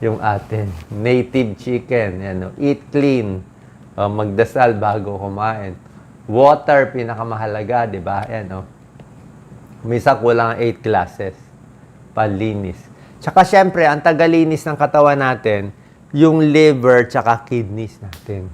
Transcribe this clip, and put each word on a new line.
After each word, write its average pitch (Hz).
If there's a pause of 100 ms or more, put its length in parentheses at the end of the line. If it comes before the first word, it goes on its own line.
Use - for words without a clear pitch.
yung 113
atin. 104 (240)
Native 120
chicken, 117
yan, 95
no? 92
Eat 143
clean. 120 (480)
Ah, 101
magdasal 107
bago 101
kumain. 101 (480)
Water, 139
pinakamahalaga, 113
di 98
ba? 98
Yan, 107
no? 95 (1200)
Minsan 120
kulang 117
ang -
eight 117
glasses. 98 (720)
Palinis. 101 (440)
Tsaka, 185
syempre, 185
ang 147
tagalinis 165
ng 147
katawan 147
natin, 110 (400)
yung 156
liver, 135
tsaka 117
kidneys 110
natin. 95